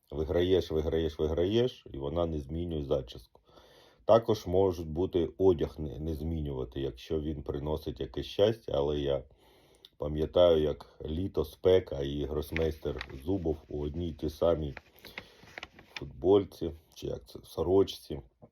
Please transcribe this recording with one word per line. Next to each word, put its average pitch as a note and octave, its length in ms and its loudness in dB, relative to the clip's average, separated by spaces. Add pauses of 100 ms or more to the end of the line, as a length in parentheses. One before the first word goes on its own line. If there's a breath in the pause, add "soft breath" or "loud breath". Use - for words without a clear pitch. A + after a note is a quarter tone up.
(120)
виграєш, E2 600 0
виграєш, D#2 480 0
виграєш, F2+ 720 0
і C#2 40 -10
вона D2+ 280 -2
не D#2+ 140 -4
змінює D#2 440 -6
зачіску. - 580 -6 (640 soft breath)
Також A2 420 6
можуть F2+ 420 2
бути E2 480 0
одяг E2+ 400 4
не, C#2+ 220 -8
не D#2+ 160 -4
змінювати, C#2+ 680 -4
якщо C#2+ 380 -4
він D2 240 -4
приносить D2+ 560 -4
якесь C#2 260 -6
щастя, A2 500 2
але D2 240 0
я C#2 240 0 (760 soft breath)
пам'ятаю, D#2 640 4
як D2 240 -2 (200)
літо, E2 400 -2
спека, F#2 560 2
і C#2+ 240 -4
гросмейстер D2+ 840 -4 (180)
Зубов E2+ 320 -2 (100)
у D2 160 -8
одній E2 260 -4
й D#2 40 -6
тій D2+ 160 -6
самій D#2 460 0 (1200 loud breath)
футбольці, E2 720 2 (220)
чи - 140 -10
як - 180 -8
це, - 180 -18
сорочці. F2 760 0 (320)